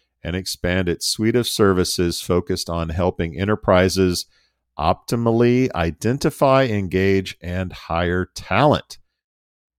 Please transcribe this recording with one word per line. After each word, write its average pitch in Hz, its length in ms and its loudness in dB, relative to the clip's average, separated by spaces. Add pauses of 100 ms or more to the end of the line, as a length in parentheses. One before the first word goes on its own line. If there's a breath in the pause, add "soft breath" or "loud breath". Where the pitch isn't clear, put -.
(220)
and 82 140 -6
expand 92 520 -2
its 82 160 -2
suite 113 300 0
of 120 140 0
services 90 720 0
focused 87 500 -2
on 82 200 -4
helping 85 460 -2
enterprises 92 880 2 (520)
optimally 117 960 2
identify, 131 920 0
engage, 98 800 0
and 90 300 -6
hire 87 520 -2
talent. 107 720 0 (800)